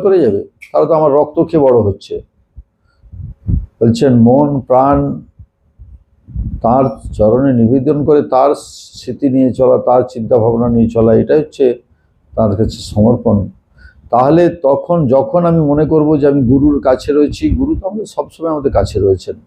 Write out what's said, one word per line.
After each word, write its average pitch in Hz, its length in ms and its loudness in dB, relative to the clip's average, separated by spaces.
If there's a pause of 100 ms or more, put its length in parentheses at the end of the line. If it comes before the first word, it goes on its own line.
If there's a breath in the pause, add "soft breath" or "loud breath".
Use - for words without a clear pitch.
করে 190 180 2
যাবে? 101 240 0 (280)
তারা 151 120 0
তো 156 80 -2
আমার 156 200 2
রক্ত 147 280 0 (100)
খেয়ে 160 120 0
বড় 127 180 4
হচ্ছে।" 98 420 -6 (1300)
বলছেন, 120 680 0
মন 139 400 2
প্রাণ 139 600 0 (1400)
তার 127 220 2 (280)
চরণে 120 500 2
নিবেদন 139 420 0
করে, 147 180 2
তার 135 340 0
স্মৃতি - 760 -8
নিয়ে 131 220 0
চলা, 127 260 2
তার 127 300 0
চিন্তা 120 300 -2
ভাবনা 117 300 0
নিয়ে 117 200 2
চলা, 113 260 2
এটা 113 200 2
হচ্ছে 143 440 -2 (580)
তার 107 200 0
কাছে 107 140 -2
সমর্পণ। 107 760 -2 (640 soft breath)
তাহলে 151 380 2
তখন 156 580 -2
যখন 135 400 0
আমি 165 140 2
মনে 147 240 0
করব 151 360 0
যে 143 60 2
আমি 143 160 2
গুরুর 139 380 2
কাছে 131 320 -2
রয়েছি, 147 380 -2
গুরু 151 260 -2
তো 190 120 -8
আমাদের 208 180 -8
সবসময় - 440 -8
আমাদের 139 220 -4
কাছে 101 280 -2
রয়েছেন, 98 360 -2 (100)